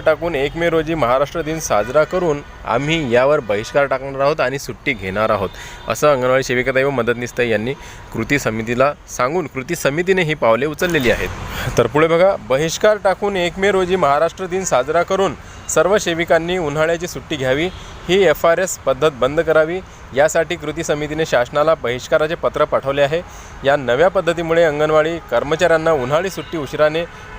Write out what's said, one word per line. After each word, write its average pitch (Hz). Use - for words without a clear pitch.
टाकून 160
एक 143
मे 170
रोजी 160
महाराष्ट्र 139
दिन 156
साजरा 127
करून 160
आम्ही 143
यावर 139
बहिष्कार 113
टाकणार 135
आहोत 151
आणि 135
सुट्टी 131
घेणार 101
आहोत, 98
असं 147
अंगणवाडी 127
सेविकाताई 127
व 143
मदतनीसताई 120
यांनी 110
कृती 113
समितीला 120
सांगून 143
कृती 131
समितीने 175
ही 156
पावले 120
उचललेली 156
आहेत. 92
तर 117
पुढे 147
बघा, 175
बहिष्कार 160
टाकून 196
एक 175
मे 196
रोजी 185
महाराष्ट्र 165
दिन 185
साजरा 156
करून 190
सर्व 180
सेविकांनी 170
उन्हाळ्याची 160
सुट्टी 151
घ्यावी, 135
ही 190
एफआरएस 170
पद्धत 135
बंद 135
करावी, 160
यासाठी 160
कृती 156
समितीने 151
शासनाला 147
बहिष्काराचे 151
पत्र 139
पाठवले 139
आहे. 156
या 139
नव्या 135
पद्धतीमुळे 170
अंगणवाडी 156
कर्मचाऱ्यांना 160
उन्हाळी 151
सुट्टी 160
उशिराने 151